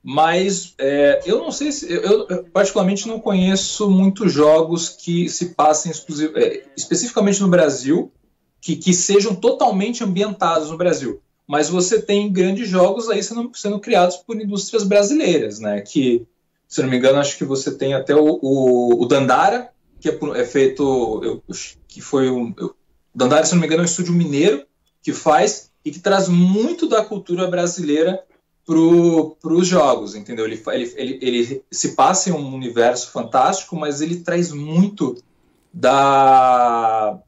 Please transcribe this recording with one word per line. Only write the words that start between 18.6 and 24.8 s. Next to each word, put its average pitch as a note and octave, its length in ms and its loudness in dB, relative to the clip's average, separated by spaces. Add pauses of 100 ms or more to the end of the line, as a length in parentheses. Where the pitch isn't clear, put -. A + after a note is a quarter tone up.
o A#2+ 40 0
Dandara, C#3+ 640 2 (300)
que D3+ 100 -2
é, - 20 -6
por, - 240 -6
é A#2+ 80 0
feito, C3 800 0
eu, - 180 -6 (460)
que - 140 -20
foi C3 260 0
um, A#2+ 300 -4
eu, - 160 -10 (400)
Dandara, C#3 320 2
se - 60 0
eu F3 40 2
não F3 40 6
me D#3+ 60 -2
engano, D#3+ 160 0
é - 20 0
um - 20 -2
estúdio F3 260 -4
mineiro E3+ 520 0 (380)